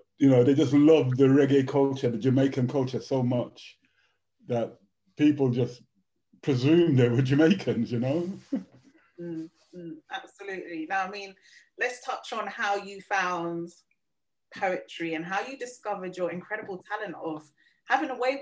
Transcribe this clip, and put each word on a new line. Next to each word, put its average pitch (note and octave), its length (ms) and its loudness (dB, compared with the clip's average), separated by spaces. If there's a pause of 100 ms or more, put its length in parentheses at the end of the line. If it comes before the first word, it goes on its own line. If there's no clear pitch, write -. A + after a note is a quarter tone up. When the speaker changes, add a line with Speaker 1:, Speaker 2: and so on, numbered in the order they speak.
(180)
Speaker 1:
you C#3 120 4
know, B2+ 140 6
they C#3 120 4
just C#3 180 2
loved D3 440 6
the C3+ 80 6
reggae C3+ 420 4
culture, C#3 420 0
the A2+ 80 -2
Jamaican B2+ 500 2
culture B2+ 340 -4
so C3+ 200 -2
much B2 560 -4 (720)
that A#2 320 -4 (380)
people C#3 320 4
just A#2+ 320 -2 (600)
presumed D3+ 560 4
they A#2+ 120 6
were A#2+ 120 2
Jamaicans, C3 720 2
you A#2+ 80 -2
know? D#3+ 320 -2 (200)
<laughs> A3+ 100 -4 (580)
Speaker 2:
Mm, E3 300 -10 (260)
mm, - 180 -14 (200)
absolutely. F3+ 720 -12
Now, F#3+ 160 -2
I F#3 60 -8
mean, G3 240 -14 (460)
let's B3 260 -4
touch - 280 -10
on G#3 120 -6
how G3+ 300 -4
you G3 260 -10
found F3+ 680 -4 (840)
poetry F3+ 600 -6
and E3 100 -8
how F#3+ 160 -6
you C4 160 -12
discovered F#3+ 580 -10
your F3+ 140 -4
incredible G3 580 -10
talent G#3 280 -10 (100)
of D#3 180 -8 (420)
having C4+ 260 -2
a B3 80 -8
way C4 220 -2